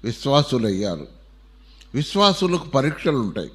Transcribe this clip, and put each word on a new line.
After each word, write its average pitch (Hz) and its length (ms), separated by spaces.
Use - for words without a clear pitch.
విశ్వాసులయ్యారు. 107 1000
విశ్వాసులకు 180 760
పరీక్షలు 147 480
ఉంటాయి. 95 380